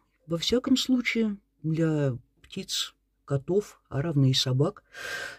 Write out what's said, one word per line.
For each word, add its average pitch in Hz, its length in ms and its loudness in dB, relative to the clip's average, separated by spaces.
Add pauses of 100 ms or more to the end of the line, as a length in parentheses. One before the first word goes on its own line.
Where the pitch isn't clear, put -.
(280)
во 165 100 -4
всяком 254 400 2
случае, 226 600 0 (240)
для 151 560 0 (240)
птиц, - 520 -8 (360)
котов, 170 500 -2 (100)
а 131 120 -4
равно 147 240 2
и 131 80 6
собак, 127 500 0 (560)